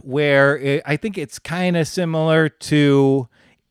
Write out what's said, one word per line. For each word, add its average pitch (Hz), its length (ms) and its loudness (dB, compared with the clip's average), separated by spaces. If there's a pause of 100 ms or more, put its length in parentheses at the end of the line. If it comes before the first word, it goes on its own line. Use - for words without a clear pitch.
where 139 520 2
it, 139 280 -4
I 143 120 -4
think 202 200 -8
it's - 220 -12
kinda 175 440 -2
similar 160 640 0
to, 139 800 2 (440)